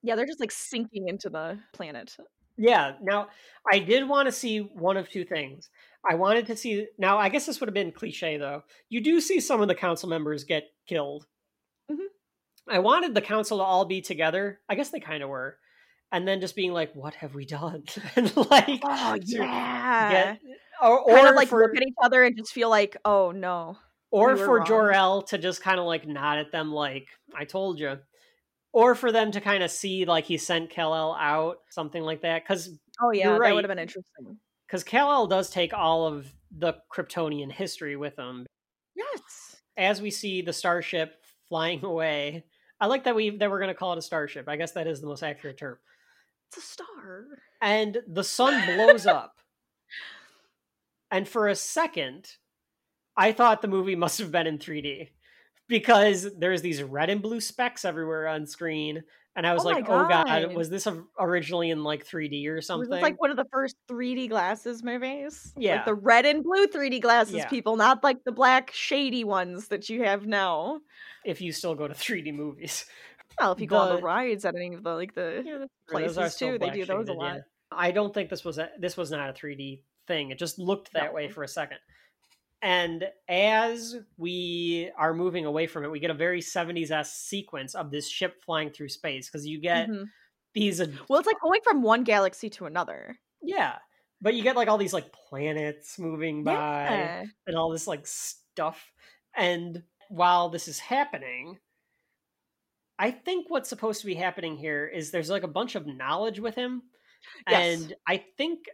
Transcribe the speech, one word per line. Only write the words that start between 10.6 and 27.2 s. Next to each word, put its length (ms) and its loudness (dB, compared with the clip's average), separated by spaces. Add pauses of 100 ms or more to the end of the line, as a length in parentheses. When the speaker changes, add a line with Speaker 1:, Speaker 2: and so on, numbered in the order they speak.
Speaker 2:
killed. 400 -6 (640)
Speaker 1:
Mm-hmm. 140 -6 (640)
Speaker 2:
I 100 2
wanted 360 4
the 60 2
council 380 -2
to 40 0
all 220 2
be 160 -4
together. 680 -2
I 60 0
guess 160 -4
they 80 -8
kinda 280 -8
were. 320 -10 (520)
And 160 -2
then 140 0
just 140 -8
being 180 -2
like, 220 -2
"What 200 -12
have 200 -14
we 100 -10
done?" 380 -8 (160)
<laughs> 160 -6
And, 200 4 (160)
like, 320 6
Speaker 1:
Oh, 340 0
Speaker 2:
to 80 -6
Speaker 1:
yeah. 840 0
Speaker 2:
get, 340 2 (400)
or, 260 8
Speaker 1:
Kind 200 12
of, 60 10
Speaker 2:
or 20 8
Speaker 1:
like, 140 6
Speaker 2:
for 120 6
Speaker 1:
look 140 6
at 80 2
each 180 -4
other 220 8
and 140 4
just 160 -12
feel 160 0
like, 360 4
"Oh, 260 4
no. 460 -6 (340)
Speaker 2:
or 220 8
Speaker 1:
We 20 6
were 100 0
Speaker 2:
for 140 6
Speaker 1:
wrong." 80 0
Speaker 2:
Jor-El 560 6
to 140 -4
just 260 -4
kinda, 200 2
like, 240 -4
nod 320 -2
at 120 -8
them 200 -4
like, 360 -4 (280)